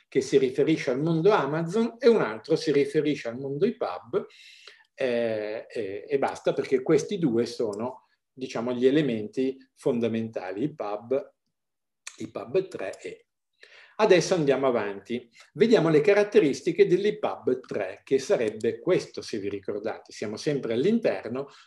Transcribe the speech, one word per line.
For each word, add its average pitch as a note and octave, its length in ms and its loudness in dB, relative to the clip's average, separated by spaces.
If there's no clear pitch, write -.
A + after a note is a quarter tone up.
che C3+ 140 0
si C#3 160 0
riferisce C#3 540 2
al B2+ 100 -2
mondo E3 300 2
Amazon E3+ 680 0
e - 100 2
un G#3+ 140 6
altro A2 340 -2
si D3+ 160 -2
riferisce C#3+ 560 0
al A#2 100 -8
mondo C#3 280 -2
epub, A#2 600 -4
eh, A#2 720 -4
eh, G2+ 400 -8
e C#3 120 0
basta C3+ 340 -2
perché C3+ 280 0
questi D#3+ 360 2
due A#2+ 280 2
sono, A2+ 640 -6
diciamo, B2+ 420 -6
gli B2 120 0
elementi C3 720 0
fondamentali, A2+ 920 -4
epub, A#2 680 -6
epub A2+ 500 -6
tre - 340 -10
e. - 260 -14
Adesso F#3+ 380 4
andiamo C3+ 340 2
avanti. A2 640 -4
Vediamo E3+ 360 4
le D3+ 120 6
caratteristiche G3 840 4
dell'epub D#3+ 720 0
tre, G2+ 440 -8
che C3+ 140 2
sarebbe A#2 640 0
questo, E3 420 -2
se - 160 -8
vi G2 120 -6
ricordate. G2+ 640 -8
Siamo G#2+ 240 -8
sempre B2+ 380 -2
all'interno C3 760 0